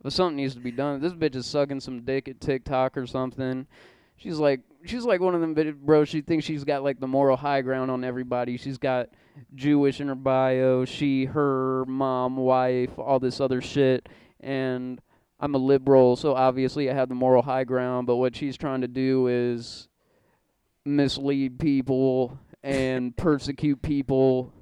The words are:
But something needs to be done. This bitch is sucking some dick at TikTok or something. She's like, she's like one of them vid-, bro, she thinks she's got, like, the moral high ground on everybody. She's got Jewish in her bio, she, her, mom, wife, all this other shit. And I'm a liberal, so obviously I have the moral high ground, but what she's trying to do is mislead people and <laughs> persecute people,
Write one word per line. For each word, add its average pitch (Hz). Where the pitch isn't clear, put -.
But 143
something 175
needs 135
to 123
be 123
done. 139
This 175
bitch 156
is 123
sucking 143
some 127
dick 131
at 135
TikTok 131
or 127
something. 131
She's 170
like, 143
she's 233
like 202
one 180
of 170
them 160
vid-, 151
bro, 151
she 156
thinks 156
she's 147
got, 143
like, 139
the 131
moral 135
high 139
ground 131
on 127
everybody. 123
She's 131
got 127
Jewish 143
in 143
her 135
bio, 131
she, 135
her, 131
mom, 131
wife, 127
all 135
this 127
other 131
shit. 131
And 127
I'm 143
a 135
liberal, 131
so 143
obviously 131
I 131
have 127
the 127
moral 127
high 131
ground, 127
but 120
what 127
she's 135
trying 135
to 127
do 131
is 120
mislead 139
people 131
and 131
<laughs> -
persecute 147
people, 131